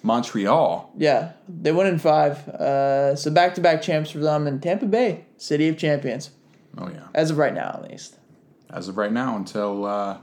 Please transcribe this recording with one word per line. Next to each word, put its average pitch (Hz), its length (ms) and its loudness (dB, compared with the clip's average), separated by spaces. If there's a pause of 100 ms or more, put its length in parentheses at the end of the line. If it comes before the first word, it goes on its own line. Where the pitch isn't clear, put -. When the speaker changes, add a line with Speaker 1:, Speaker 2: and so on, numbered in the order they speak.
Speaker 1:
Montreal. 113 960 2
Speaker 2:
Yeah. 147 340 2 (180)
They 165 240 -2
win 185 140 4
in 175 120 2
five. 151 500 2
Uh, 139 680 0
so 147 140 -4
back-to-back 175 520 4
champs 156 280 -2
for 156 80 -10
them. 151 280 0
And 139 160 -4
Tampa 190 240 -2
Bay, 190 380 0 (120)
City 151 320 0
of 160 100 -2
Champions. 143 520 -2 (480)
Speaker 1:
Oh, 92 100 -10
yeah. - 120 -14 (140)
Speaker 2:
As 160 160 2
of 147 80 -2
right 143 160 2
now, - 280 -6
at - 80 -16
least. - 260 -20 (540)
Speaker 1:
As 90 180 -10
of 95 80 -8
right 107 160 0
now, 123 240 -2
until, 101 500 -4
uh, 101 360 -4